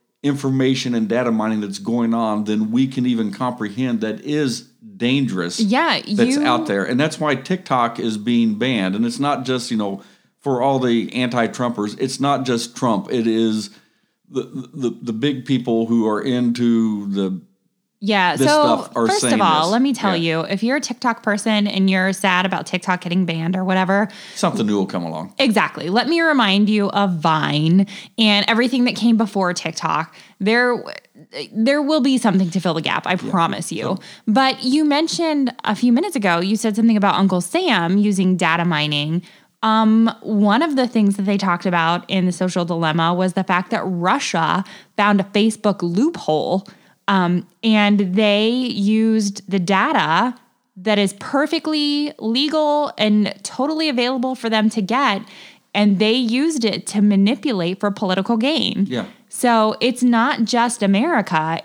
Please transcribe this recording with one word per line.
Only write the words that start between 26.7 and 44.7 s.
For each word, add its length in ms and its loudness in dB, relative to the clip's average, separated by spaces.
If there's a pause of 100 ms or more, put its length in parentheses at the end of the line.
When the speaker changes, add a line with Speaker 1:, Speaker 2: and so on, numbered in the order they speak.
Speaker 2:
of 280 0
Vine 680 2 (320)
and 280 2
everything 380 2
that 100 -2
came 220 2
before 360 0
TikTok. 600 -6 (260)
There, 440 0 (680)
there 300 2
will 200 2
be 180 2
something 320 2
to 80 -2
fill 160 0
the 80 -2
gap, 240 -2
I 60 0
Speaker 1:
Yeah. 180 -4
Speaker 2:
promise 400 -2
you. 120 -6
Speaker 1:
So 160 -4 (280)
Speaker 2:
But 360 2
you 220 2
mentioned 760 0
a 100 0
few 180 2
minutes 240 2
ago, 240 2
you 160 0
said 200 -2
something 220 4
about 180 4
Uncle 260 2
Sam 560 0
using 400 2
data 280 2
mining. 580 -2 (400)
Um, 480 4 (100)
one 400 2
of 140 -2
the 120 2
things 280 2
that 80 -4
they 160 0
talked 260 -2
about 420 0
in 200 0
the 40 2
Social 340 -2
Dilemma 500 0
was 180 0
the 100 -2
fact 280 -2
that 120 -2
Russia 800 0 (320)